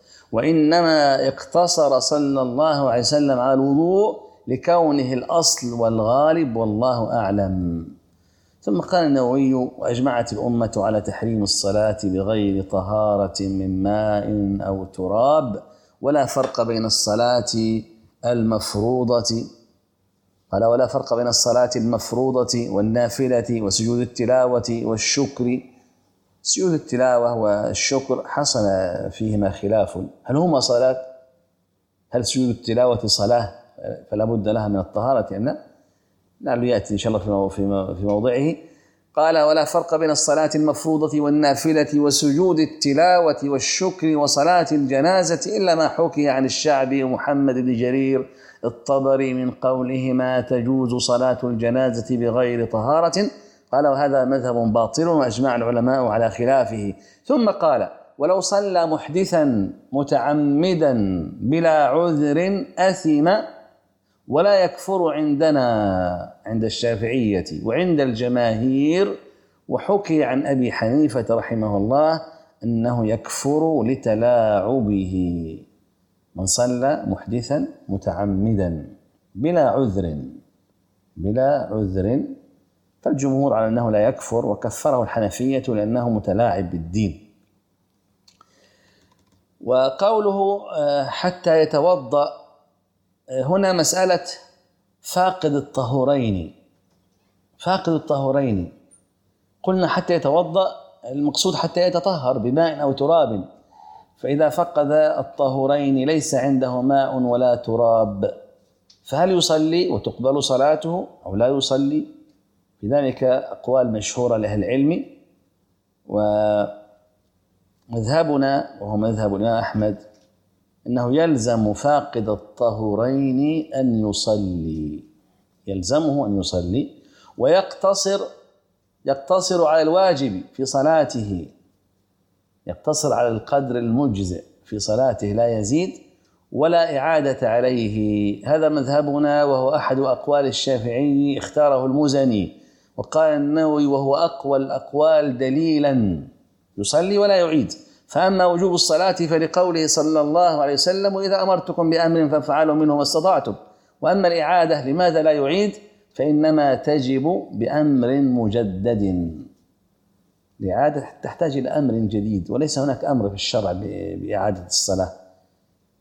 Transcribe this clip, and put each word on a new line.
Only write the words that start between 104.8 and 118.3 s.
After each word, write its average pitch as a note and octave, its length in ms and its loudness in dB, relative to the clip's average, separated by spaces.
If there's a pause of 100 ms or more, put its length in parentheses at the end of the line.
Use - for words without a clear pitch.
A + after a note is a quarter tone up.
الطهورين C#3 1160 0
ليس D3+ 280 0
عنده B2+ 460 0
ماء C3+ 360 2
ولا B2 380 2
تراب، A2+ 760 0 (720)
فهل F3 280 0
يصلي E3 580 2
وتقبل C3 540 -2
صلاته D3+ 640 0 (180)
أو F#2+ 100 -6
لا A#2 120 2
يصلي؟ C#3 600 0 (720)
في G#2 60 -6
ذلك C3+ 360 -2
أقوال B2+ 680 0
مشهورة A2+ 460 -2
لأهل G#2 260 -2
العلم، C#3 420 0 (2750)
ومذهبنا C#3 800 0 (120)